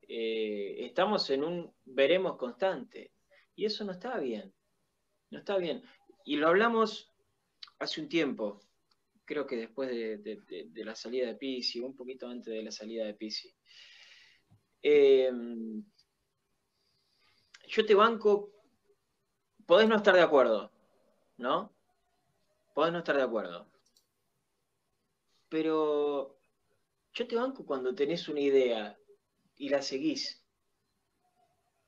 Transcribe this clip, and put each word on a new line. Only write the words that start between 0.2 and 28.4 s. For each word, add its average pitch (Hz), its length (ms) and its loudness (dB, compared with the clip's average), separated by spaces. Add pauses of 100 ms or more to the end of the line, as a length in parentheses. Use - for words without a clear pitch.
estamos 185 460 -2
en 139 120 0
un 170 320 -6 (120)
veremos 147 500 2
constante. 127 760 -6 (420)
Y - 100 -4
eso 220 200 -4
no 190 80 -6
está 233 260 -8
bien. 196 360 -6 (760)
No - 80 -14
está 196 180 -4
bien. 165 260 -2 (440)
Y 143 100 -2
lo 151 120 2
hablamos 220 680 2 (640)
hace 151 240 -8
un 147 80 -10
tiempo. 113 500 -2 (640)
Creo 147 220 -6
que 127 100 -6
después 117 320 -8
de, 113 300 -6
de, 104 240 -10
de, 87 260 -14
de 113 160 -14
la 107 100 -10
salida 123 320 -4
de 113 80 -8
Pizzi, 123 460 -6
un 135 160 -10
poquito 127 320 -14
antes 117 260 -12
de 110 80 -6
la 107 80 -12
salida 110 360 -10
de 104 80 -10
Pizzi. - 380 -12 (1300)
Eh, 135 500 8 (2250)
yo - 180 0
te 214 120 4
banco, 208 560 2 (1120)
podés 214 220 8
no 220 80 4
estar 208 180 4
de 185 60 8
acuerdo, 127 500 4 (680)
¿no? 156 360 -4 (960)
Podés 160 200 0
no 175 60 -6
estar 160 180 -2
de 139 60 4
acuerdo. 95 460 -6 (1800)
Pero 151 920 -2 (720)
yo 240 140 -6
te 240 100 -4
banco 262 280 -4
cuando 127 300 -4
tenés 160 340 -2
una 151 120 -4